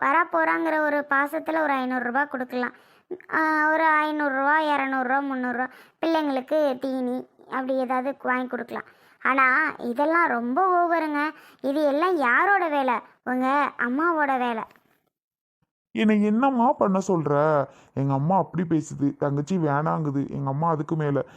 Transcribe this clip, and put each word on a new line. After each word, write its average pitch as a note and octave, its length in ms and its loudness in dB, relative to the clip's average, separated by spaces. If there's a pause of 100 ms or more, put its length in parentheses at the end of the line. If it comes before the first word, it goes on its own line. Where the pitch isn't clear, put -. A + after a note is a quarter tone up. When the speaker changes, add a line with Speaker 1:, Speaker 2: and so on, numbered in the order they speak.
Speaker 1:
வரா D4 220 2 (100)
போறாங்கிற E4 480 0
ஒரு D4 280 0
பாசத்துல D4+ 540 0
ஒரு D4 100 2
ஐந்நூறு B3+ 320 -2
ரூபாய் A#3+ 240 0
கொடுக்கலாம். B3 440 -6 (600)
ஆ, D#4 380 2
ஒரு D#4+ 140 2
ஐந்நூறு D4+ 500 0
ரூபா, C#4+ 260 2
இரநூறு C4+ 420 0
ரூபா, B3+ 180 0
முந்நூறு B3+ 380 -4
ரூபா B3+ 120 -4 (300)
பிள்ளைங்களுக்கு D4 760 0
தீனி B3+ 500 -4 (220)
அப்படி C4 240 -4
ஏதாவது B3+ 480 -2
வாங்கி B3+ 240 -2
கொடுக்கலாம். B3 380 -10 (380)
ஆனா C4+ 560 2
இதெல்லாம் D4+ 500 2
ரொம்ப B3+ 400 0
ஓவருங்க. D#4+ 600 0 (300)
இது C#4+ 240 0
எல்லாம் D#4+ 320 2
யாரோட F4 520 2
வேலை? C4+ 260 0 (300)
உங்க C4 540 0
அம்மாவோட C#4+ 600 0
வேலை. A#3 240 -4 (1300)
Speaker 2:
என்னை G#3+ 320 2
என்னம்மா A#3+ 480 2
பண்ண G3 260 0 (100)
சொல்ற? D3+ 560 2 (300)
எங்க C#3 180 0
அம்மா D3 240 0
அப்படி E3+ 320 -2
பேசுது, C#3+ 480 -2
தங்கச்சி D3 400 -2
வேணாங்குது, D3+ 720 -2
எங்க C#3 200 -6
அம்மா D#3 200 0
அதுக்கு D#3 260 -2
மேல, C#3+ 280 0 (120)